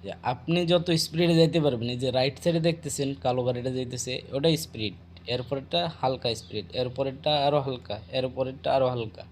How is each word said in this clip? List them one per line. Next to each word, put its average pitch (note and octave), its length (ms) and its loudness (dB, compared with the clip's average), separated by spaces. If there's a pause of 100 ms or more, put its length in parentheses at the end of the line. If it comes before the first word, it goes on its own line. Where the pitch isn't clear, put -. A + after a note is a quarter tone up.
যে F#2+ 80 -10 (120)
আপনি E3 440 0
যত F3 240 2
স্পিডে E3 440 2
যাইতে E3 260 6
পারবেন, A#2+ 280 0
এই B2 80 -4
যে B2+ 140 0
রাইট C3 320 2
সাইডে E3 180 2
দেখতেছেন D3 540 -2
কালো B2+ 300 0
গাড়িটা B2 260 0
যাইতেছে, B2+ 520 -6 (100)
ওটা D3 240 4
স্পিড, G#2+ 380 -4 (320)
এরপরেরটা C3 540 -2 (200)
হালকা B2+ 340 0
স্পিড, - 380 -8
এরপরেরটা C3+ 760 0
আরও C#3+ 140 4
হালকা, B2+ 360 -6 (160)
এরপরেরটা C3 640 -2
আরও C3 120 4
হালকা। A#2+ 440 -4